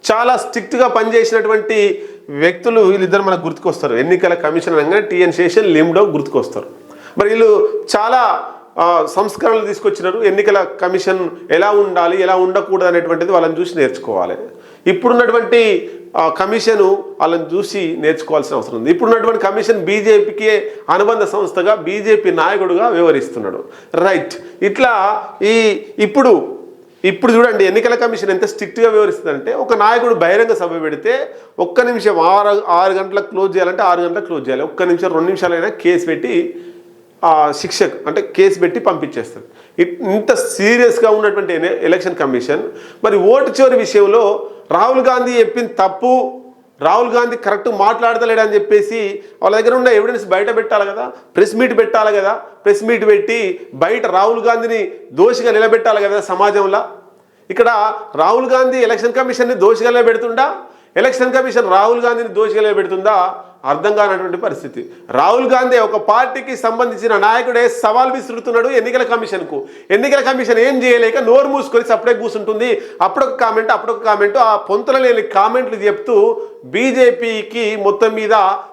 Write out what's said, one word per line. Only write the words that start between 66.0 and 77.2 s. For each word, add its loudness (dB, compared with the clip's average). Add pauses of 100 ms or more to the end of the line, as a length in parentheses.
సంబంధించిన -2
నాయకుడే 2
సవాల్ 0
విసురుతున్నాడు -4
ఎన్నికల 0
కమిషన్కు. -6 (240)
ఎన్నికల 2
కమిషన్ 0
ఏం 2
చేయలేక 2
నోరు 4
మూసుకొని -2
సపరేట్ 0
కూర్చుంటుంది. -4 (200)
అప్పుడొక 0
కామెంట్, 0
అప్పుడొక -2
కామెంట్, 2
ఆ 4
పొంతన -2
లేని 2
కామెంట్లు 0
చెప్తూ 0 (220)
బీజేపీకి 0